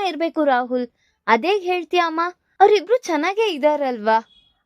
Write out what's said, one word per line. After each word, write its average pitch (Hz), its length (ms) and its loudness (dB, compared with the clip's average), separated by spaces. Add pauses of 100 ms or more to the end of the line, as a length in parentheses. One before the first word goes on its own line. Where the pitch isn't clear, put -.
ಇರ್ಬೇಕು 320 360 -4
ರಾಹುಲ್, 247 440 0 (400)
ಅದೇ 277 320 2
ಹೇಳ್ತೀಯ 359 400 -2
ಅಮ್ಮ? 330 220 -2 (380)
ಅವ್ರಿಬ್ರು 403 380 4
ಚೆನ್ನಾಗೇ 370 540 -2
ಇದಾರಲ್ವಾ? 254 760 0 (400)